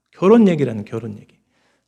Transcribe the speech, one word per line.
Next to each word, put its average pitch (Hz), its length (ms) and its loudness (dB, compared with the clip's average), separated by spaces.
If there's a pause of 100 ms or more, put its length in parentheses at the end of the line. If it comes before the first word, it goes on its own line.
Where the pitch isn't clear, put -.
(120)
결혼 202 380 2
얘기라는, 127 340 -4
결혼 110 340 -12
얘기. - 200 -20 (500)